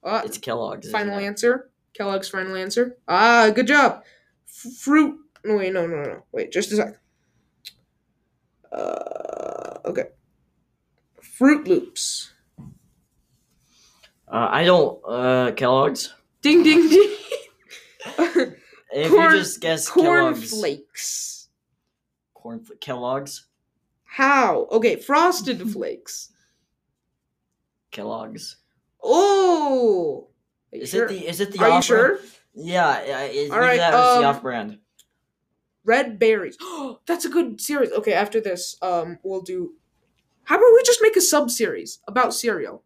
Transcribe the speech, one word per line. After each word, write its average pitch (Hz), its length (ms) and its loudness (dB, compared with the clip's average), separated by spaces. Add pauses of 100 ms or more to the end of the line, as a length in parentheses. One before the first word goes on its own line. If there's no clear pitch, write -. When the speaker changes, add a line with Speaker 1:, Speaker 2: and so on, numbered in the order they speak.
Speaker 1:
Uh, 202 220 -4
Speaker 2:
It's 214 140 -12
Kellogg's, - 500 -8
isn't 220 100 -6
Speaker 1:
final 202 200 -6
Speaker 2:
it? 196 60 -8
Speaker 1:
answer? 240 460 -2 (240)
Kellogg's 196 340 -6
final 190 280 -8
answer? 214 400 -4 (120)
Ah, 220 460 4
good 226 140 0
job. 285 340 2 (460)
F-, - 260 -20
fruit. 294 420 2 (280)
No, 214 120 -2
wait, 190 160 -2
no, 175 140 -2
no, 160 160 -6
no. 123 200 -10 (100)
Wait, - 200 -8
just 202 200 -4
a 208 40 -2
sec. - 200 -2 (1800)
Uh, - 1120 -10
okay. - 200 -6 (1160)
Froot 285 440 0
Loops. - 680 -4 (2000)
Speaker 2:
Uh, 117 220 -2
I 156 140 0
don't, 175 420 4
uh, 127 460 0
Kellogg's. 131 600 0 (300)
Speaker 1:
Ding, 311 200 6
ding, 311 260 6
ding. 392 280 6 (1000)
<laughs> 330 340 0 (400)
Speaker 2:
If - 180 -2
Speaker 1:
Corn, 330 220 6
Speaker 2:
you 311 80 6
just - 200 -8
guess - 280 -2
Speaker 1:
Corn 330 180 4
Speaker 2:
Kellogg's. 339 440 2
Speaker 1:
Flakes. - 1000 -8 (840)
Speaker 2:
Corn 117 280 -18
Fl-, 107 200 -20
Kellogg's. 131 680 -8 (580)
Speaker 1:
How? 269 640 0
Okay, 220 260 2
Frosted 269 640 0
Speaker 2:
<laughs> 202 120 -8
Speaker 1:
Flakes. - 600 -12 (1600)
Speaker 2:
Kellogg's. 110 680 -14 (460)
Speaker 1:
Oh. 277 1300 2 (440)
Are - 40 -16
you 117 80 -12
Speaker 2:
Is - 60 -12
Speaker 1:
sure? 226 160 0
Speaker 2:
it - 40 -8
the, 175 180 -10
is 175 120 -8
it 196 120 -4
the 196 60 -10
Speaker 1:
Are 185 100 4
you 170 60 6
Speaker 2:
off-brand? 180 100 4
Speaker 1:
sure? 254 340 4 (360)
Speaker 2:
Yeah, 156 500 0
yeah, 131 200 -6
it, 143 260 -6
Speaker 1:
All 208 100 -2
right, 247 160 4
Speaker 2:
that 170 160 2
was 247 280 6
the 143 80 4
Speaker 1:
um, 139 80 2
Speaker 2:
off-brand. 113 420 -10 (1080)
Speaker 1:
Red 233 340 0
Berries. 208 380 0 (260)
<gasps> 254 240 -14
That's 339 200 -4
a - 40 -6
good 254 300 -4
series. 285 320 -2
Okay, 214 220 -2
after 202 260 -2
this, 185 400 -8
um, 170 420 -4
we'll 190 200 -8
do, 185 320 -10 (720)
how - 120 0
about 466 180 8
we 494 120 8
just 480 160 2
make 440 140 4
a 370 40 4
sub-series 233 800 -2 (100)
about 233 260 0
cereal? 175 520 -6